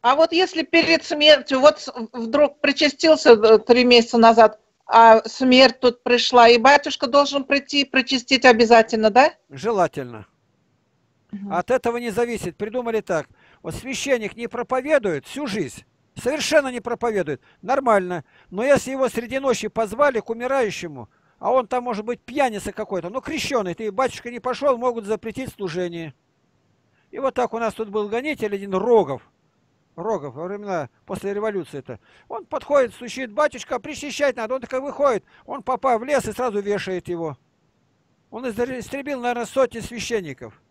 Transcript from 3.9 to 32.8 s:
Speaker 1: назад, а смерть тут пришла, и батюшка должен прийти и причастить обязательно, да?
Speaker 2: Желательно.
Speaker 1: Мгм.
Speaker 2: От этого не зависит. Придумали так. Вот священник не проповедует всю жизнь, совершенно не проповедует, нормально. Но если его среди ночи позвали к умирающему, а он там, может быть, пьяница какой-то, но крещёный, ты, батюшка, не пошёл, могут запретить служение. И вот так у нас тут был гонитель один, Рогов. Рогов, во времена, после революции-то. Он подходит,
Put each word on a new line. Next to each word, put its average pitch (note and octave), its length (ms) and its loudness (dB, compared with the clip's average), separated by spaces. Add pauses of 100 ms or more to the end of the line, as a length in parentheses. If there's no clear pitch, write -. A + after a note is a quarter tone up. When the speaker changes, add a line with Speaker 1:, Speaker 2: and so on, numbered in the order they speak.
Speaker 1:
назад, A3+ 420 6 (260)
а A3+ 440 8
смерть B3+ 500 4
тут B3 240 0
пришла, A#3+ 460 6
и A#3+ 80 8
батюшка C#4 500 2
должен C#4 380 0
прийти C#4 360 -2
и C4+ 40 0
причастить C4 600 -2
обязательно, A3+ 680 6
да? C4 220 4 (160)
Speaker 2:
Желательно. C#3 760 -6 (1040)
Speaker 1:
Мгм. G3+ 220 -10
Speaker 2:
От F3 180 -4
этого A#3+ 260 -2
не A#3+ 120 -6
зависит. A3 480 -6
Придумали A3+ 420 -6
так. E3 300 -6 (320)
Вот E3 140 -12
священник A#3+ 600 -6
не A#3 120 -10
проповедует B3 760 -4
всю C#4 220 -10
жизнь, F#3 380 -8 (360)
совершенно C#4+ 460 0
не B3 140 -8
проповедует, G#3+ 600 -4 (200)
нормально. G3 640 0 (240)
Но F#3 160 -8
если C4+ 260 2
его C4 160 -2
среди A#3 320 -6
ночи B3 300 -4
позвали A3+ 500 -2
к G3+ 100 -14
умирающему, A3+ 800 -6 (300)
а G3+ 120 -2
он B3+ 160 0
там, B3 180 -4
может G#3+ 180 -6
быть, A#3 180 -8
пьяница A#3+ 520 -4
какой-то, F#3 360 -8
но B3 120 -10
крещёный, A#3+ 540 -6
ты, A3 140 -8
батюшка, A#3+ 420 -6
не A#3+ 100 -14
пошёл, B3+ 360 -2
могут A#3 280 -4
запретить A3 480 -8
служение. E3+ 600 -8 (960)
И - 100 -14
вот C4 160 -4
так B3 180 -4
у A3+ 60 -8
нас A3+ 140 -4
тут A3 160 -8
был G#3 200 -6
гонитель A#3 440 -6
один, G3 220 -8
Рогов. F#3+ 460 2 (720)
Рогов, E3 380 -8
во D3+ 140 -12
времена, G3 420 -8 (160)
после G3+ 300 -10
революции-то. F3 640 -8 (280)
Он - 180 -14
подходит, C#4 500 -2